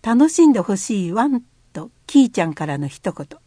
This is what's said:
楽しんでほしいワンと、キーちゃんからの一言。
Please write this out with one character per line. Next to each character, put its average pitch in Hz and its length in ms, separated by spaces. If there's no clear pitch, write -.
楽 247 280
し 330 180
ん 277 60
で 202 80
ほ 196 160
し 190 300
い 170 40
ワ 226 160
ン 247 160
と、 - 180
キ 277 200
ー 240 40
ち - 120
ゃ 165 60
ん 156 60
か 151 140
ら 139 100
の 143 100
一 - 240
言。 147 160